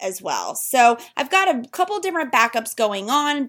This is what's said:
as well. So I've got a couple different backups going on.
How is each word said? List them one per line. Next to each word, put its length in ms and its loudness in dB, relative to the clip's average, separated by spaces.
as 180 -6
well. 340 -4
So 420 4
I've 140 -4
got 160 4
a 220 -2
couple 320 -2
different 320 -4
backups 420 2
going 340 -2
on. 400 0